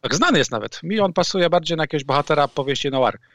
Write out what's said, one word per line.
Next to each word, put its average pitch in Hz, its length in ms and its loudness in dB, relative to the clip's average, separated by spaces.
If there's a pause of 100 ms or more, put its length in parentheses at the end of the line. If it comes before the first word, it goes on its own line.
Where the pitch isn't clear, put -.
tak 127 140 -4
znany 247 240 2
jest 131 120 0
nawet. 110 320 -8
Mi 202 180 -2
on 196 120 2
pasuje 175 380 0
bardziej 165 260 0
na 156 60 -2
jakiegoś 147 220 -2
bohatera 143 440 2
powieści 139 420 -4
noir. 131 280 2 (160)